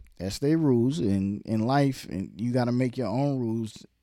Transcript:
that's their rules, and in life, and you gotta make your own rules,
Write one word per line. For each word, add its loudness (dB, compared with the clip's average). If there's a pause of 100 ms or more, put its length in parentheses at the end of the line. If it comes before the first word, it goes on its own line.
(180)
that's -6
their 2
rules, 2
and 0
in 0
life, 2
and -6
you -2
gotta 2
make 0
your -2
own 0
rules, -4 (160)